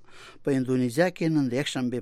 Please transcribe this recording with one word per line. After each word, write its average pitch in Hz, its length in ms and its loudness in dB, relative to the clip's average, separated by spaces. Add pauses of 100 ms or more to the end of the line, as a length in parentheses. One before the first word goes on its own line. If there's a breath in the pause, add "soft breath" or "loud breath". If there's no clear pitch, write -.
(440 loud breath)
په 139 140 2
اندونیزیا 127 520 2
کې 165 260 0
نن 143 160 4
د - 80 -2
یکشنبې 123 420 -4